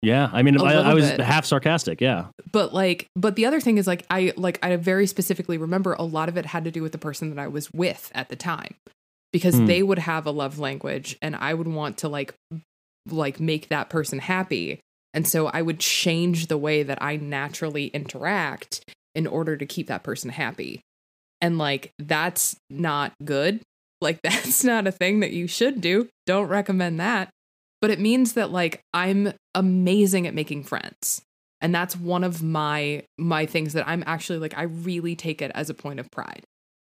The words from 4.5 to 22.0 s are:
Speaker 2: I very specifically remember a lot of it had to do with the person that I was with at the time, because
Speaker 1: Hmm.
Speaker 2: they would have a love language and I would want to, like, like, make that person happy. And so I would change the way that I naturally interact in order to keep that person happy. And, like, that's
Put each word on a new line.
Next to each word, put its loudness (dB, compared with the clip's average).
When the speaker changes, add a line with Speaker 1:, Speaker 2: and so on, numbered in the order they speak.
Speaker 2:
I 2
very 4
specifically -2
remember 0
a -4
lot -2
of -4
it -4
had -6
to -4
do -6
with -6
the -12
person -6
that -8
I -8
was -8
with -2
at -6
the -10
time, -8
because 4
Speaker 1:
Hmm. 8
Speaker 2:
they 6
would 2
have -4
a -2
love -4
language -8
and -6
I -4
would -4
want -4
to, -4
like, -6
like, -2
make -2
that -2
person -2
happy. -4
And 0
so 2
I -2
would -2
change 2
the 0
way 2
that -4
I -2
naturally -6
interact -4
in 0
order -2
to -6
keep -8
that -6
person -8
happy. -8
And, 2
like, -2
that's -2